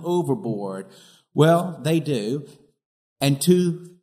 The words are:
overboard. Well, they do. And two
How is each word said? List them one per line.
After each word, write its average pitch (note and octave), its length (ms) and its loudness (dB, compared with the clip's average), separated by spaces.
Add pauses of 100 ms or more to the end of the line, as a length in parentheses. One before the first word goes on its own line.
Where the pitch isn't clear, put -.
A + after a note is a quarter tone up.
overboard. A2 840 -4 (460)
Well, E3+ 500 2
they D#3+ 160 0
do. C3+ 480 -4 (720)
And C#3 220 0
two F3+ 600 2